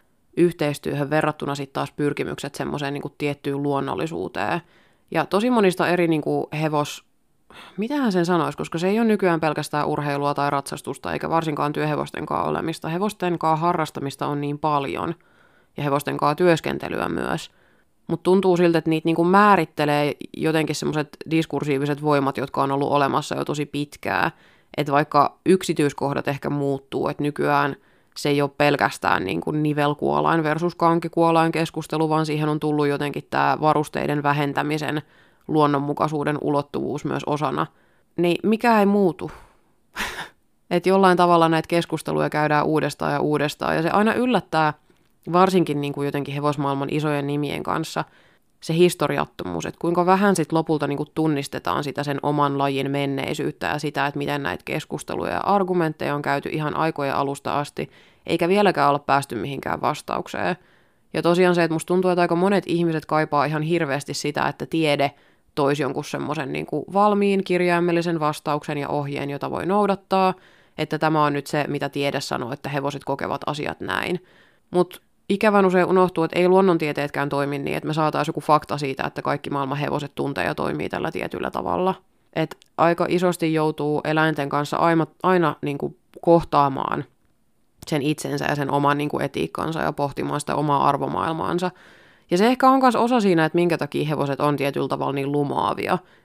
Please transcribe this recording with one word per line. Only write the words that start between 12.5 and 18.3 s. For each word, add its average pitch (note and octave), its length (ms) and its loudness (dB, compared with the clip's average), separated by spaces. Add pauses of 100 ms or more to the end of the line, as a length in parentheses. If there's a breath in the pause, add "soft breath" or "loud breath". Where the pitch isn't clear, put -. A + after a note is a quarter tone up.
Hevostenkaan E3+ 720 -2
harrastamista D3+ 680 -2
on D3 140 -2
niin D3 180 -4
paljon, D3 560 -2 (600 soft breath)
ja C#3+ 60 -4
hevostenkaan C#3+ 520 0
työskentelyä D3+ 720 0
myös, D2 420 -4 (560 soft breath)
mut E3 160 -4
tuntuu F#3 340 4